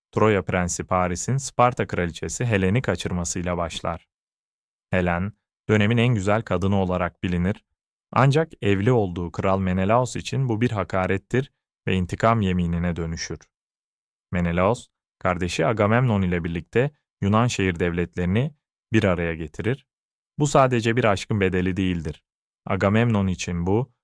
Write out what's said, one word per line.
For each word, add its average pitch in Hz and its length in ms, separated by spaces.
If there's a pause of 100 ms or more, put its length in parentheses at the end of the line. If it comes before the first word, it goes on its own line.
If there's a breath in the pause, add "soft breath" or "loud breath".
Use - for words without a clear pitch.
(120)
Troya 104 320
Prensi 90 400
Paris'in 90 520
Sparta 123 500
Kraliçesi 87 580
Helen'i 104 380
kaçırmasıyla 90 720
başlar. 82 520 (840)
Helen, 90 420 (360)
dönemin 107 280
en 120 180
güzel 104 280
kadını 95 340
olarak 90 460
bilinir. 90 420 (480)
Ancak 139 400 (100)
evli 101 300
olduğu 90 400
Kral 98 260
Menelaos 95 580
için 120 320
bu 110 120
bir 123 100
hakarettir 98 800 (340)
ve 95 80
intikam 110 460
yeminine 87 560
dönüşür. 82 420 (920)
Menelaos, 90 560 (300)
kardeşi 90 480
Agamemnon 110 560
ile 87 220
birlikte 87 460 (320)
Yunan 107 240
şehir 95 340
devletlerini 87 760 (380)
bir 107 120
araya 85 300
getirir. 85 520 (520)
Bu 147 80
sadece 123 500
bir 123 80
aşkın 104 360
bedeli 92 360
değildir. 85 460 (440)
Agamemnon 101 600
için 87 400
bu, 110 260 (120)